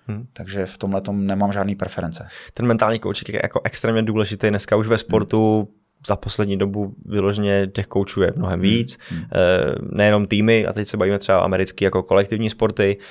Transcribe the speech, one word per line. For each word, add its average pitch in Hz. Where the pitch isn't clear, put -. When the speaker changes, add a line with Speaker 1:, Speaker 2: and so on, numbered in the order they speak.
Speaker 1:
Mhm. 110
Speaker 2:
Takže 95
v -
tomhletom 98
nemám 101
žádný 98
preference. -
Speaker 1:
Ten 123
mentální 113
kouček 101
je 110
jako -
extrémně 113
důležitý 107
dneska 104
už 107
ve 113
sportu. 107
Speaker 2:
Mhm. 101
Speaker 1:
Za 104
poslední 101
dobu 98
vyloženě 101
těch 98
koučů 98
je 87
mnohem 92
Speaker 2:
Mhm. 92
Speaker 1:
víc. 117
Speaker 2:
Mhm. 82
Speaker 1:
Eh, -
nejenom 104
týmy, 110
a 95
teď 104
se -
bavíme 98
třeba 98
americký 92
jako 92
kolektivní 104
sporty, 101